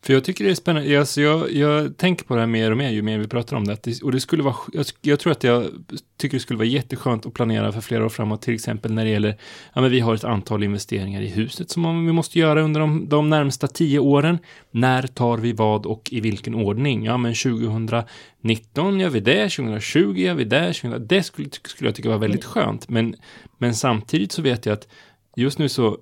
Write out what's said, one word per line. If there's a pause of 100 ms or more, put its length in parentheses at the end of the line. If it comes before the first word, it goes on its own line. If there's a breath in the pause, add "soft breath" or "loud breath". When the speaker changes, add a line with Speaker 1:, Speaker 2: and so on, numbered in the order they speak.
Speaker 1:
För
jag
tycker
det
är
spännande.
Alltså
jag,
jag
tänker
på
det
här
mer
och
mer
ju
mer
vi
pratar
om
det.
Att
det,
och
det
skulle
vara, (180)
jag, (160)
jag
tror
att
jag (520)
tycker
det
skulle
vara
jätteskönt
att
planera
för
flera
år
framåt.
Till
exempel
när
det
gäller, (360 loud breath)
ja,
men
vi
har
ett
antal
investeringar
i
huset
som
vi
måste
göra
under
de,
de
närmsta
tio
åren. (340 loud breath)
När
tar
vi
vad
och
i
vilken
ordning?
Ja,
men
tjugohundranitton
gör
vi
det,
tjugohundratjugo
gör
vi
det,
tjugohundra,
det
skulle, (140)
skulle
jag
tycka
var
väldigt
Speaker 2:
Mm. (140)
Speaker 1:
skönt.
Men, (420 loud breath)
men
samtidigt
så
vet
jag
att (480 soft breath)
just
nu
så